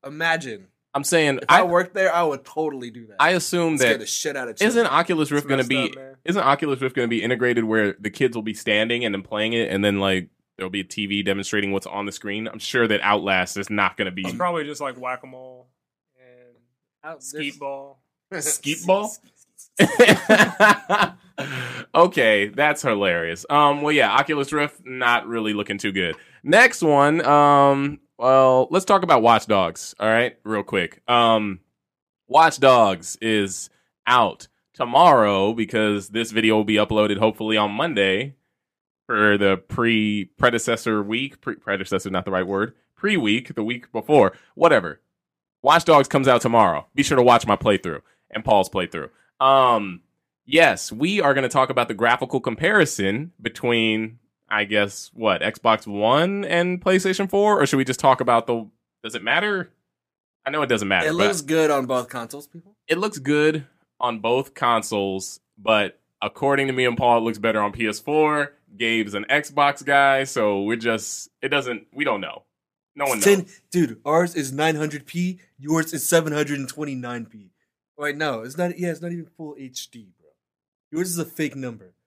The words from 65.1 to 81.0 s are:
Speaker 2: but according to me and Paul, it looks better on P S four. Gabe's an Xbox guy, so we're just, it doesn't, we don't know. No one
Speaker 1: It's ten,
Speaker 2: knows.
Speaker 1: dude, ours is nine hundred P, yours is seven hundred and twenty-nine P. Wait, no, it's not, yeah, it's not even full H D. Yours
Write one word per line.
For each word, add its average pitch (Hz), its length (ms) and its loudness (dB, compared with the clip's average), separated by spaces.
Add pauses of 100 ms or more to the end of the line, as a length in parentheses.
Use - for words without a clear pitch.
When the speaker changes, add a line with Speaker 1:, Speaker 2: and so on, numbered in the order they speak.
Speaker 2:
but 104 440 0 (200)
according 139 460 -2
to 135 60 -4
me 127 120 0
and 120 120 0
Paul, 120 220 4
it 110 40 0
looks 113 160 -4
better 107 220 0
on 104 120 -2
P 113 140 -6
S 107 140 -6
four. 151 540 0 (220)
Gabe's 113 380 -2
an 101 160 -6
Xbox 143 540 -2
guy, 139 400 2
so 104 380 -2
we're 110 140 -2
just, 113 520 -6 (120)
it 131 100 -8
doesn't, 123 420 -4
we 139 120 -8
don't 110 160 -2
know. 82 220 -12 (540)
No 143 80 -6
one 127 140 -4
Speaker 1:
It's 101 80 -2
ten, 202 140 6
Speaker 2:
knows. - 200 -16 (100)
Speaker 1:
dude, 143 340 -2
ours 170 300 0
is 135 180 -6
nine 151 240 0
hundred 147 300 -8
P, 180 320 -6 (200)
yours 156 340 -2
is 147 160 -8
seven 160 240 2
hundred 147 260 -4
and 131 100 -8
twenty-nine 123 580 -10
P. 101 240 -20 (460)
Wait, 147 200 -6
no, 147 260 -6
it's 135 160 -14
not, 175 200 -4
yeah, 175 120 -4
it's 165 120 -10
not 175 100 -10
even 170 140 -12 (100)
full 151 220 -14
H 127 320 -18
D. 110 180 -20 (840)
Yours 175 180 -6